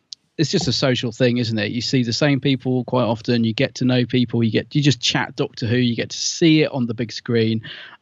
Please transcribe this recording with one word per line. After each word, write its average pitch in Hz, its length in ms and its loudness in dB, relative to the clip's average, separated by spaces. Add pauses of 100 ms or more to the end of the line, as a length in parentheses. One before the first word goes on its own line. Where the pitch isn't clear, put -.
(380)
it's 160 140 0
just 170 180 0
a - 20 0
social 123 400 0
thing, 123 260 2
isn't 113 220 -2
it? 104 140 -2
You 120 80 -4
see 131 200 0
the 113 120 -2
same 143 260 2
people 131 460 -2
quite 123 180 0
often, 117 400 0
you 113 100 0
get 131 220 -2
to - 80 -4
know 127 220 2
people, 120 360 0
you 113 100 2
get, - 220 -4
you 151 80 2
just 143 200 2
chat - 340 -2
Doctor - 320 -4
Who, 120 80 2
you 120 220 2
get 110 140 -6
to - 60 -10
see 156 440 4
it 143 100 0
on 127 140 -2
the 113 80 -4
big 110 180 -6
screen. 113 500 0 (400)